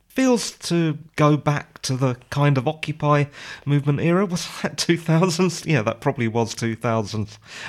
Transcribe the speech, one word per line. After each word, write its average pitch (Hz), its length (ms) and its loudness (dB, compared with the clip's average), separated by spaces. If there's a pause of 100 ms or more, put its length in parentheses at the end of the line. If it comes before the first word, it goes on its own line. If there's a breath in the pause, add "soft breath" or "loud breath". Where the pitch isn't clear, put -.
Feels 254 440 2
to 165 460 -2 (180)
go 151 220 4
back - 460 -4
to 131 120 -2
the 127 200 0 (140)
kind 143 280 2
of 127 100 0
Occupy 147 580 0 (400 loud breath)
movement 143 360 0
era. 170 240 2
Was 175 220 -4 (140)
that - 160 -4
two 170 200 0
thousands? 170 680 0
Yeah, 156 180 2
that 110 180 -2
probably 120 260 0
was 113 260 0
two 113 220 -2
thousands. 110 640 -4 (300 loud breath)